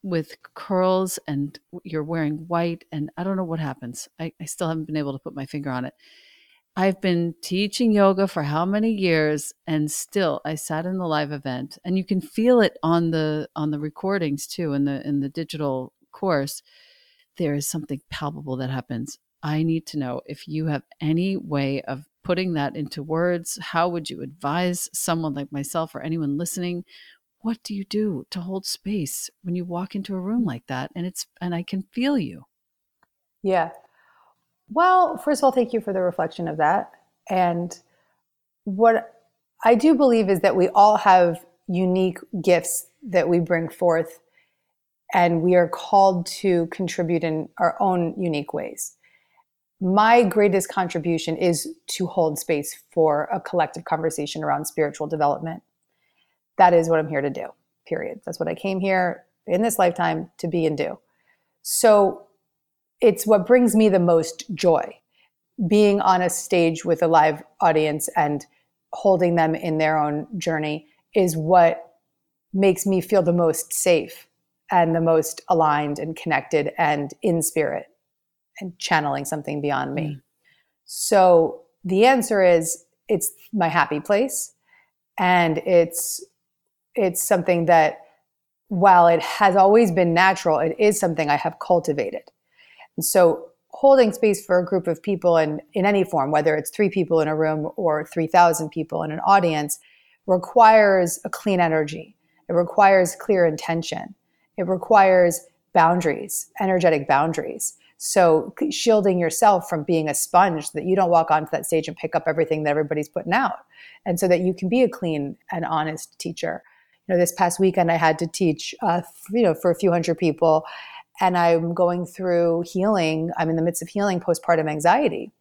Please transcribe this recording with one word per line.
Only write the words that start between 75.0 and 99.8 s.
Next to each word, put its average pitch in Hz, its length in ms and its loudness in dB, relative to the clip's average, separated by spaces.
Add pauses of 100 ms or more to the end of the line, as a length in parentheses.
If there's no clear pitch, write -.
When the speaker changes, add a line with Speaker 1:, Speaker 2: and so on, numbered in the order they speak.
Speaker 2:
most 165 460 0
aligned 151 500 0
and 160 180 -8
connected 147 600 -2
and 147 420 -2
in 170 220 0
spirit - 440 -4 (760)
and 185 180 -14
channeling 143 480 -2
something 147 340 -8
beyond 135 340 -4
me. 151 80 -4
Speaker 1:
Mm. 147 200 -10 (640)
Speaker 2:
So 180 760 4 (240)
the 190 220 2
answer 240 360 2
is, 170 440 2 (220)
it's 196 220 -2 (220)
my 175 160 0
happy 151 320 0
place. 220 540 -4 (640)
And 175 400 2
it's, - 680 0 (720)
it's 185 240 0
something 175 440 0
that, 160 340 4 (680)
while 180 380 6
it 170 140 6
has 196 340 2
always 196 380 6
been 170 220 2
natural, 175 440 2
it 160 200 0
is 208 200 2
something 160 300 -2
I 147 80 2
have 151 220 -6
cultivated. 147 640 -2 (760)
And - 80 -6
so - 460 2 (180)
holding 262 460 4
space 202 320 0
for 180 120 2
a 180 60 0
group 180 220 -2
of 165 160 -4
people 180 340 0
in, 151 240 0 (140)
in 190 100 0
any 196 200 2
form, 151 260 -2
whether 151 260 2
it's 151 140 -6
three 208 180 0
people 165 320 0
in 156 80 0
a 156 80 -2
room 156 400 -2
or 151 300 -2
three 165 200 -4
thousand 160 440 4
people 165 320 -6
in 156 80 -6
an 156 160 -8
audience, 170 520 2 (480)